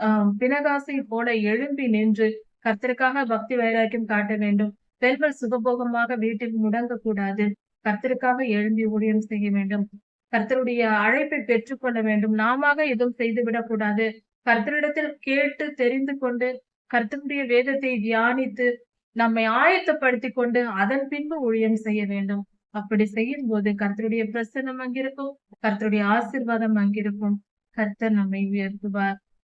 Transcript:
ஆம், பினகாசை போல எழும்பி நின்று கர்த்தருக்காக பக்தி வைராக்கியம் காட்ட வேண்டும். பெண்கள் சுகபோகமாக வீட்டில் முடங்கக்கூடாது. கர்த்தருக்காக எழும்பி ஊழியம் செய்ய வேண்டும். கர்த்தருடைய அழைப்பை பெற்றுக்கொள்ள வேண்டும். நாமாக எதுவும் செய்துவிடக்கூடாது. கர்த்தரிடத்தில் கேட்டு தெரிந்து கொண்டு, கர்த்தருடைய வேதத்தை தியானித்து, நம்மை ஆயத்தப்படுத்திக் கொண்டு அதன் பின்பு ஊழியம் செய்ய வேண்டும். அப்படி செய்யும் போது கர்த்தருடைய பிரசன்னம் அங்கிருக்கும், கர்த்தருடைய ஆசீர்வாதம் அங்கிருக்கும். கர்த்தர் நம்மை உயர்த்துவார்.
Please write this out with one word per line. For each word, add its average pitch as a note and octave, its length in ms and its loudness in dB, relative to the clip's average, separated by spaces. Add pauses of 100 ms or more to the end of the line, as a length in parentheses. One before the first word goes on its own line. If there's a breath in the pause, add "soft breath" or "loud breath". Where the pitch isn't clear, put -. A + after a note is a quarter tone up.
ஆம், G#3+ 360 4
பினகாசை C#4 600 0 (120)
போல A3+ 180 -2 (200)
எழும்பி C4+ 420 0
நின்று A3 400 4 (340)
கர்த்தருக்காக B3+ 640 0
பக்தி A3 300 -2
வைராக்கியம் A3+ 560 0
காட்ட G#3 240 0
வேண்டும். G#3 360 2 (300)
பெண்கள் C#4 360 2
சுகபோகமாக A#3+ 800 0
வீட்டில் A3+ 420 -2
முடங்கக்கூடாது. G#3+ 840 -2 (400)
கர்த்தருக்காக B3+ 540 0 (100)
எழும்பி A3 380 0
ஊழியம் G#3+ 380 0
செய்ய G#3 260 -4
வேண்டும். G3+ 340 -2 (480)
கர்த்தருடைய A#3+ 500 0 (160)
அழைப்பை C4+ 440 2
பெற்றுக்கொள்ள A#3 600 -2
வேண்டும். G#3+ 320 2
நாமாக C4 520 2
எதுவும் B3 320 0
செய்துவிடக்கூடாது. A3+ 880 0 (380)
கர்த்தரிடத்தில் D4 640 0 (100)
கேட்டு C#4+ 440 0 (100)
தெரிந்து C4+ 440 0
கொண்டு, B3 300 -2 (420)
கர்த்தருடைய C#4 560 -2
வேதத்தை B3+ 520 2
தியானித்து, A#3+ 720 0 (440)
நம்மை A3+ 360 2
ஆயத்தப்படுத்திக் C4+ 880 2
கொண்டு A#3+ 320 0
அதன் A#3 420 0
பின்பு D4 320 -6
ஊழியம் A3+ 360 2
செய்ய G#3+ 300 -2
வேண்டும். G3+ 380 -4 (260)
அப்படி G#3 360 0
செய்யும் A#3 400 -4
போது G#3+ 240 0
கர்த்தருடைய G#3+ 600 -2
பிரசன்னம் B3+ 460 -6
அங்கிருக்கும், C4+ 600 -6 (260)
கர்த்தருடைய G#3 400 0
ஆசீர்வாதம் A3+ 720 0
அங்கிருக்கும். G3+ 680 0 (280)
கர்த்தர் G#3+ 420 -2
நம்மை G3 380 0
உயர்த்துவார். G3 640 -2 (300)